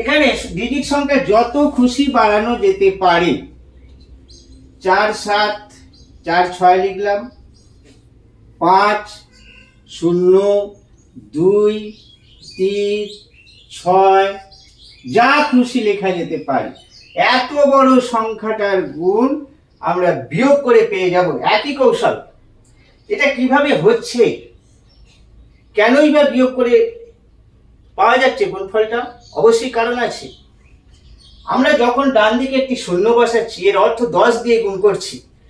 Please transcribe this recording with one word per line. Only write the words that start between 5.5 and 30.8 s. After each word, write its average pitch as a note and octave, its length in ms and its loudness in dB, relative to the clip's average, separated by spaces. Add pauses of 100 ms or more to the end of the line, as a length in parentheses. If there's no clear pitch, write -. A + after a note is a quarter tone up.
চার G3+ 180 2 (120)
ছয় F#3 280 4
লিখলাম, G3+ 360 -4 (1400)
পাঁচ, G3+ 440 2 (840)
শূন্য, F3+ 440 2 (1000)
দুই, G#3 380 2 (840)
তিন, G3+ 500 -4 (680)
ছয়, F#3+ 580 2 (840)
যা A#3+ 140 4 (200)
খুশি B3 280 0 (100)
লেখা F#3+ 300 -2
যেতে D#3+ 200 -6 (100)
পারে। B2 220 -4 (640)
এত B3+ 180 -2 (200)
বড় C4+ 180 4 (220)
সংখ্যাটার G#3+ 680 -4 (200)
গুণ G#3 320 0 (600)
আমরা F3+ 200 0 (200)
বিয়োগ C4+ 260 2 (100)
করে A3+ 240 4
পেয়ে F#3 240 -2
যাব F3+ 120 2 (280)
একই C4+ 260 -4
কৌশল। - 360 2 (920)
এটা D4 160 -2 (100)
কিভাবে C4 340 0 (140)
হচ্ছে, A#3 380 2 (1500)
কেনই C4 380 4
বা D4 80 6 (100)
বিয়োগ B3+ 260 2
করে A#3+ 160 2 (1200)
পাওয়া A#3+ 240 2
যাচ্ছে B3 300 -2
গুণফলটা? A3 480 -4 (380)
অবশ্যই A3+ 400 2
কারণ A#3+ 200 -2
আছে। - 280 -6 (1300)